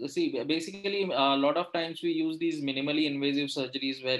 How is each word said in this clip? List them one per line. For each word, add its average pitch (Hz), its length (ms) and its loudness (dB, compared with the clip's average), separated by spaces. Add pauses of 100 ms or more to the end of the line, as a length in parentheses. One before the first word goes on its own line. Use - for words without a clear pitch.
see, 135 340 0
basically, 190 640 -2
a 139 320 4
lot 143 200 4
of 175 160 0
times 165 300 -4
we 170 80 0
use 160 280 0
these 160 240 -2
minimally 139 440 0
invasive 139 420 0
surgeries 135 560 -4
where 131 160 2